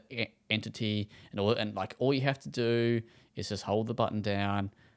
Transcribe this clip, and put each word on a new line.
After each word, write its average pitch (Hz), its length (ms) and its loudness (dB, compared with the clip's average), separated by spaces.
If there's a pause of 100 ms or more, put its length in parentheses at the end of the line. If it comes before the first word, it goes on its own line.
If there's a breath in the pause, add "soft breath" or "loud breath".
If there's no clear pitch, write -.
e-, 113 160 -4 (240)
entity, 107 600 0 (220 loud breath)
and 104 80 -4
all, 101 120 4
and, 107 240 0
like, 95 240 -4
all 135 140 2
you 135 80 2
have 139 180 0
to 143 100 -12
do 117 520 2 (340 loud breath)
is 104 140 -6
just 101 140 -4
hold 110 240 0
the 113 60 -4
button 107 280 0
down, 101 500 0 (260 soft breath)